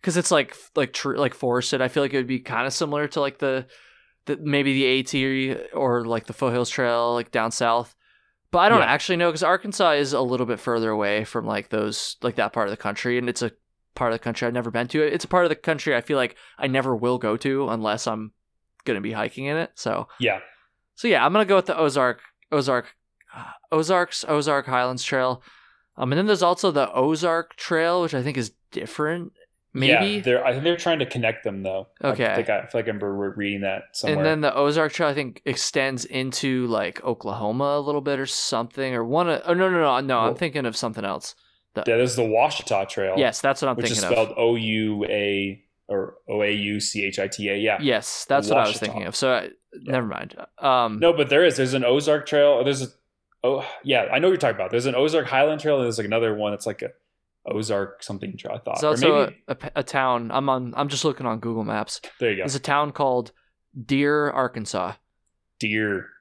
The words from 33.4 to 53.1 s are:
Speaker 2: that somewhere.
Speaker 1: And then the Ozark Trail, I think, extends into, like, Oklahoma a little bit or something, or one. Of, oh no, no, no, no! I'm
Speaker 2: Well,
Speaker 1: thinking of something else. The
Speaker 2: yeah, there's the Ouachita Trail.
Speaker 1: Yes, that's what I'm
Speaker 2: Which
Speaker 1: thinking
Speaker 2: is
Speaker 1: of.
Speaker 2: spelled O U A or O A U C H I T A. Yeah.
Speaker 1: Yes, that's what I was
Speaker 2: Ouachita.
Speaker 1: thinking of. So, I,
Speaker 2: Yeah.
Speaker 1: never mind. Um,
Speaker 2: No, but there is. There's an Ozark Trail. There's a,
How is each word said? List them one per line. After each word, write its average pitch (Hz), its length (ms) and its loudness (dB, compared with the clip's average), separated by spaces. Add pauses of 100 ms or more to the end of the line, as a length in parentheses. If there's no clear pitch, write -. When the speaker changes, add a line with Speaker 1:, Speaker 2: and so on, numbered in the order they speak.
Speaker 2:
that 95 340 -6
somewhere. 151 220 -2
Speaker 1:
And 147 60 0
then 156 180 2
the 143 120 0
Ozark 147 380 2
Trail, 165 160 0
I 139 60 -2
think, 135 300 -6
extends 135 600 -2
into, 131 640 -2
like, 98 360 -2
Oklahoma 113 600 -4
a 143 160 0
little 143 200 -2
bit 139 200 -2
or 135 60 -4
something, 127 680 -4
or 117 100 -2
one. 160 240 2
Of, 156 160 0
oh 175 100 2
no, 185 140 4
no, 175 120 2
no, 135 200 4
no! 135 200 0
I'm 113 60 4
Speaker 2:
Well, 123 100 0
Speaker 1:
thinking 147 300 -2
of 110 100 -4
something 110 280 -6
else. - 300 -6 (400)
The 104 120 -4
Speaker 2:
yeah, 113 100 4
there's 123 200 2
the 123 80 2
Ouachita 113 640 2
Trail. 95 300 -2
Speaker 1:
Yes, 113 240 2
that's 139 180 2
what 139 80 0
I'm 123 80 0
Speaker 2:
Which 120 120 -2
Speaker 1:
thinking 110 100 0
Speaker 2:
is 98 60 2
Speaker 1:
of. 90 80 0
Speaker 2:
spelled 110 260 2
O 117 160 4
U 110 500 0
A 101 580 -2 (260)
or 98 260 -4 (140)
O 107 140 -2
A 104 100 0
U 104 280 -2
C 101 240 -4
H 98 140 -4
I 98 100 -2
T 101 220 -6
A. 101 60 0
Yeah. 104 240 0
Speaker 1:
Yes, 120 440 -2
that's 104 240 0
what 107 100 4
I 123 40 4
was 107 140 2
Speaker 2:
Ouachita. 107 100 -4
Speaker 1:
thinking - 200 -6
of. - 100 -8
So, 131 180 2
I, 101 80 0 (320)
Speaker 2:
Yeah. - 180 -8
Speaker 1:
never 123 140 0
mind. - 300 -8 (220)
Um, 120 420 2
Speaker 2:
No, 170 120 6
but 151 160 2
there 147 160 6
is. 147 140 6
There's 131 160 0
an 131 100 0
Ozark 147 420 2
Trail. 143 380 6
There's 135 180 0
a, 127 40 -4 (580)